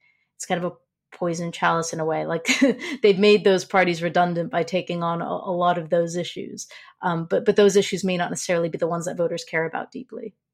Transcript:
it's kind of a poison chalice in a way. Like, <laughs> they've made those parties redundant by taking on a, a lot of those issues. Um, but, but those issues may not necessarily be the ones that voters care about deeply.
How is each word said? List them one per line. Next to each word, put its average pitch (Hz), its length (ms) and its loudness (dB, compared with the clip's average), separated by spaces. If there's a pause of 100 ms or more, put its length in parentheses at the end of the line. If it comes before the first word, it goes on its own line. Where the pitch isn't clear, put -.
(380)
it's - 80 -14
kind 180 180 -4
of 175 80 -4
a - 40 -18 (380)
poison 170 380 -4
chalice 165 400 0
in 165 80 -6
a 160 60 -2
way. 156 200 -2
Like, 160 220 -4 (300)
<laughs> 339 260 -10
they've 196 160 6
made 208 240 6
those 190 220 4
parties 175 360 2
redundant 170 480 0
by 170 140 0
taking 175 400 -4
on 170 180 -2
a, - 40 -6
a 175 260 -6
lot 175 260 2
of 160 120 -8
those 170 260 0
issues. - 520 -8 (340)
Um, 165 240 -2
but, 196 180 2
but 208 140 2
those 202 180 6
issues 196 300 0
may 185 100 0
not 175 140 -2
necessarily 170 400 -2
be - 80 -8
the 170 100 -2
ones 170 200 -4
that 180 100 -8
voters 170 260 -2
care 165 220 -4
about - 260 -8
deeply. - 440 -14 (180)